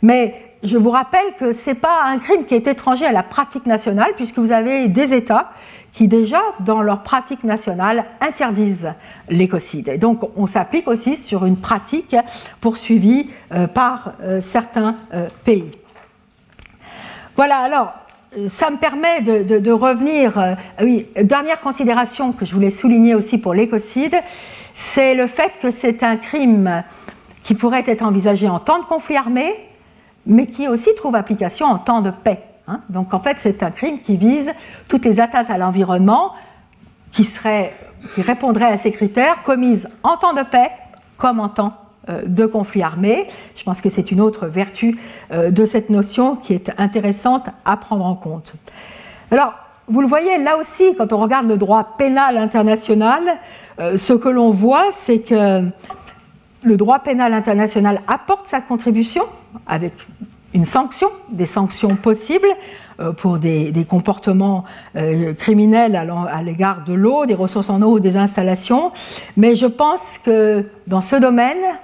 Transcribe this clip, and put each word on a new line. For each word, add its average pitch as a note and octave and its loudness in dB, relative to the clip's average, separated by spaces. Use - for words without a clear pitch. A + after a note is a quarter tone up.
Mais A#3 4
je G#3+ 0
vous A3+ 4
rappelle F4+ 0
que A#3+ -2
c'est B3+ -4
pas D#4+ 0
un C4+ -2
crime E4 0
qui B3+ -2
est A#3 2
étranger C4 0
à C#4+ 2
la G3+ 2
pratique C4+ -4
nationale, A3 0
puisque A#3+ -6
vous A3+ 2
avez B3 0
des B3+ 2
États A#3+ 0
qui A3 2
déjà, A3+ 2
dans G#3+ 0
leur G#3 -2
pratique C4 -4
nationale, G#3+ -2
interdisent G3+ -2
l'écocide. F3 -2
Et C3 -4
donc, A3+ 0
on G3+ -2
s'applique A3+ -2
aussi A#3 -2
sur F#3+ -4
une F#3 4
pratique A#3 -4
poursuivie, A3+ 2
euh, F3 0
par, B3 -2
euh, F#3 -4
certains, A3+ -2
euh, F3 -6
pays. F#3 0
Voilà, C#4 2
alors, C4 -2
ça D#4 -2
me C#4+ -6
permet D#4 -2
de, G#3+ 2
de, G#3 2
de G#3 0
revenir, B3+ 2
euh, F#3 0
oui, A#3 2
dernière C#4+ 2
considération B3 -2
que A3+ -6
je E3 -8
voulais G3 2
souligner A#3 4
aussi G#3+ 0
pour F#3+ -2
l'écocide, A#3 -2
c'est C4 2
le B3 0
fait D4+ -2
que B3 -2
c'est A#3 -2
un A3+ 0
crime G#3+ 0
qui G#3+ 0
pourrait A#3+ 0
être A3+ 0
envisagé G3+ 2
en F3 -2
temps D#4+ 0
de F4 -10
conflit D#4 -4
armé, C4 -2
mais A3+ 4
qui C#4+ -6
aussi A#3 0
trouve B3+ -4
application G3+ -2
en A#3+ 2
temps A#3 0
de G3 0
paix. F#3+ -2
Hein. F#3+ -10
Donc F#3 -6
en F#3 0
fait, C#4+ -2
c'est G3+ -2
un F3 -2
crime C#4 -6
qui G3 -2
vise C#4 0
toutes A#3+ -2
les A3 2
atteintes A#3 0
à F#3+ -4
l'environnement F#3+ 2
qui A3 2
seraient, G#3 -2
qui F#3+ -2
répondraient A#3+ 0
à G3+ -2
ces G#3 -2
critères, B3 0
commises B3 0
en E4 2
temps F4 2
de C#4 -2
paix B3+ 2
comme B3 0
en G#3 -4
temps, G3+ -4
euh, E3+ -8
de F#3 2
conflit G#3 -2
armé. F#3+ 0
Je - -20
pense F#3 -6
que G3 2
c'est F#3+ -4
une F#3+ 2
autre G#3+ 0
vertu, G3 -2
euh, E3+ 0
de G3 4
cette G#3+ 0
notion A#3+ 0
qui - -4
est F3+ -4
intéressante G#3 0
à G#3 0
prendre G3+ -4
en F#3 -2
compte. E3 -14
Alors, C4 2
vous A#3 2
le C#4 2
voyez, E4 2
là D4+ 0
aussi, F#4 2
quand A3 -2
on G#3+ 0
regarde A3+ 0
le A3 2
droit G3+ 2
pénal C4+ 2
international, A3 2
euh, F3 -2
ce A3 2
que A#3 2
l'on A#3+ 4
voit, A#3 4
c'est A#3+ 0
que G3+ 2
le A3+ 4
droit A3 4
pénal B3+ 0
international G#3 0
apporte F#4+ -2
sa C4+ -4
contribution A#3 -2
avec E3 -4
une F3 2
sanction, C4 -2
des F3+ -4
sanctions G3 -2
possibles, A#3 0
euh, E3 -4
pour E3+ -2
des, D#3 0
des E3 0
comportements, F#3+ 0
euh, D#3+ -2
criminels G#3+ 4
à E3 -2
l'en-, F3 -6
à D#3 -6
l'égard F3 -2
de F3+ -4
l'eau, A#3+ 2
des A#3+ 0
ressources F#3 -4
en G3 0
eau A3 4
ou G#3+ 4
des F#3 2
installations. G3 0
Mais A3+ 6
je A#3 0
pense D4+ -2
que G#3+ 2
dans F#3 0
ce A3+ -2
domaine B3+ 2